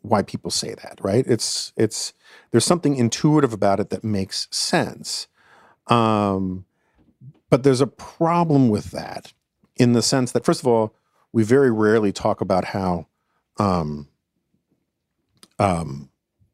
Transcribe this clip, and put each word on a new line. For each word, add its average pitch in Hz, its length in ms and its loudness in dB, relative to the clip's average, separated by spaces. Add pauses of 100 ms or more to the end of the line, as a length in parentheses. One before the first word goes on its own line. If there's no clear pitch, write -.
why 101 220 0
people - 280 -10
say - 220 -6
that, - 280 -18
right? 110 240 2
It's, - 520 -2
it's, - 360 -2 (380)
there's 117 140 2
something 151 320 0
intuitive 131 560 2
about 98 260 0
it 98 120 -4
that 95 120 -8
makes 101 480 -6
sense. - 760 -6 (600)
Um, 101 800 0 (840)
but 127 140 2
there's 131 160 4
a 135 80 2
problem 165 800 0
with 98 240 -2
that - 400 -12 (460)
in 120 160 4
the 117 80 4
sense 127 320 -2
that, 117 100 -2
first - 160 0
of - 80 -4
all, 113 260 2 (380)
we 113 120 2
very 127 280 4
rarely 107 400 2
talk 104 300 -2
about 92 240 0
how, 90 420 -4 (500)
um, 80 500 -2 (1500)
um, 82 500 -2 (460)